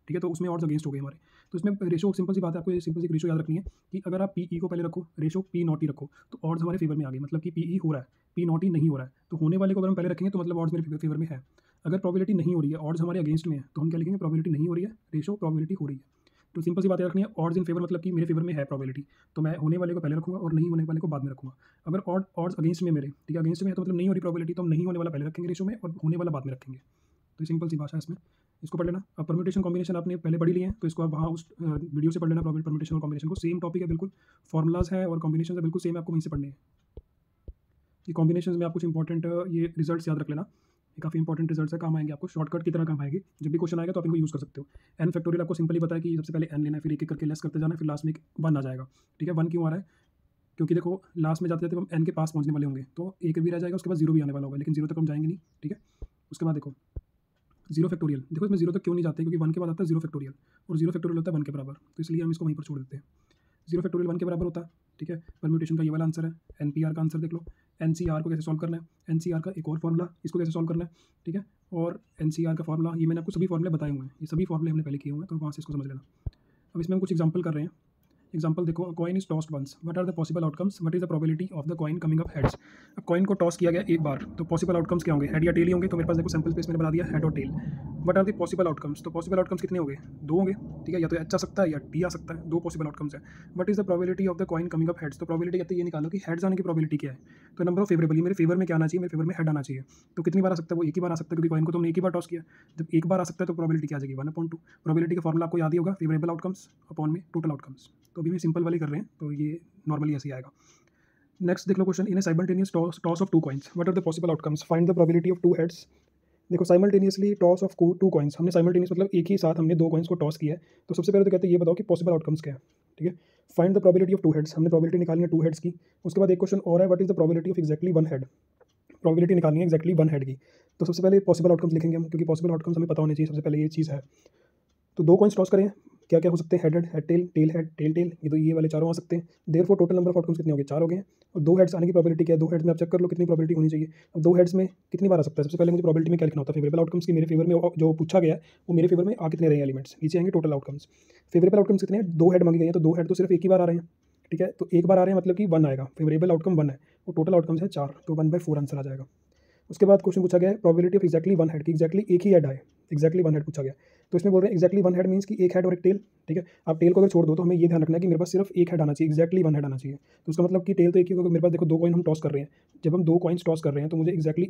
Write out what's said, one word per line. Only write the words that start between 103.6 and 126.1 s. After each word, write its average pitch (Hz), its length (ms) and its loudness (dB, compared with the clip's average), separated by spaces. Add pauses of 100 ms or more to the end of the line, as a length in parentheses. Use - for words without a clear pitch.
क्या 143 120 -8
आ - 20 -6
जाएगी, 135 140 -8
वन 135 140 -6
upon 165 220 -6
टू। 165 60 -10 (280)
प्रोबेबिलिटी 165 300 0
का 170 60 -2
फॉर्मूला 165 260 0
आपको 170 120 -2
याद 156 140 0
ही 175 60 2
होगा, 180 140 0
favorable 160 380 -2
outcomes 185 380 -8 (240)
upon 156 200 -4
में 185 100 -4 (120)
total 165 160 -2
outcomes। 135 400 -12 (260)
तो 170 60 -8
अभी 165 80 -2
हम 180 80 -2
simple 165 240 0
वाले 170 160 0
कर 151 100 -2
रहे 147 120 -4
हैं, - 80 -10 (120)
तो 151 120 -8
ये 151 260 -6 (300)
normally 151 280 -2
ऐसे 139 120 -10
ही 135 40 -8
आएगा। 131 180 -14 (920)
Next 180 280 0
देख 190 100 2
लो 190 60 2
question, 185 200 0
in 196 140 0
a 196 40 2
simultaneous 180 500 0
toss, 170 280 -2
toss 170 220 -2
of 190 60 0
two 160 160 4
coins, 139 240 -8
what 175 200 -2
are 180 60 0
the 180 120 0
possible 165 260 -2
outcomes, 156 320 -4
find 170 240 2
the 180 80 2
probability 170 380 4
of 175 40 -4
two 175 200 4
heads। 170 180 -2 (760)
देखो 180 140 2
simultaneously 196 720 4
toss 180 260 6
of 190 140 -4
co-, 175 220 4
two 190 180 4
coins, 147 220 0
हमने 175 140 0
simultaneous 180 400 4
मतलब 190 220 2
एक 170 160 2
ही 196 80 4
साथ 160 200 2
हमने 165 160 2
दो 165 140 4
coins 160 200 0
को 180 60 -2
टॉस 156 220 -2
किया 156 180 -4
है, 175 60 -8 (280)
तो 175 60 -6
सबसे 185 180 0
पहले 196 120 6
तो 190 60 4
कहते 185 160 2
हैं 175 60 4
ये 175 60 6
बताओ 170 160 4
कि 202 80 -2
पॉसिबल 170 300 2
outcomes 156 280 0
क्या 139 140 -10
है, 131 60 -14 (380)
ठीक 156 100 -2
है, 180 60 -4 (440)
find 185 180 4
the 185 80 4
probability 185 340 6
of - 60 -2
two 156 120 6
heads, 156 200 -2
हमने 160 120 4
probability 165 300 4
निकालनी 165 240 2
है 170 60 2
टू 160 140 2
heads 160 160 0
की। 175 140 -6 (320)
उसके 175 160 0